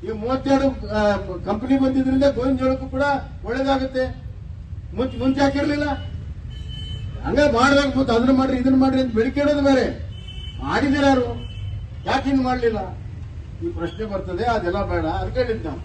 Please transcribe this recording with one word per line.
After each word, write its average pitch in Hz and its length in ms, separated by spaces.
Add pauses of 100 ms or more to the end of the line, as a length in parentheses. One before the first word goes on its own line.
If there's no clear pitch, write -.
ಈ 202 80
ಮೂವತ್ತೆರಡು, 262 760
ಆ, 208 280
ಕಂಪನಿ 208 640
ಬಂದಿದ್ರಿಂದ 262 460
ಗೋವಿನ 269 320
ಜೋಳಕ್ಕೂ 262 300
ಕೂಡ 262 160 (420)
ಒಳ್ಳೇದಾಗುತ್ತೆ. 262 760 (720)
ಮುಂಚೆ, 247 240
ಮುಂಚೆ 269 220
ಹಾಕಿರ್ಲಿಲ್ಲ. 285 440 (1400)
ಹಂಗೆ 262 280
ಮಾಡ್ಬೇಕು, 262 460
ಮತ್ತೆ 247 160
ಅದನ್ನ 254 240
ಮಾಡ್ರಿ, 262 180
ಇದನ್ನ 262 200
ಮಾಡ್ರಿ 262 240
ಅಂತ 247 140
ಬೇಡಿಕೆ 262 260
ಇಡೋದು 294 220
ಬೇರೆ. 269 480 (540)
ಮಾಡಿದಿರ 277 400
ಯಾರು? 247 460 (560)
ಯಾಕೆ 262 240
ಹಿಂಗ್ 262 140
ಮಾಡ್ಲಿಲ್ಲ? 240 340 (880)
ಈ 170 40
ಪ್ರಶ್ನೆ 170 340
ಬರ್ತದೆ, 190 400
ಅದೆಲ್ಲ 202 400
ಬೇಡ. 175 200
ಅದಕ್ಕೆ 190 380
ಹೇಳಿದ್ 226 240
ನಾವು 269 180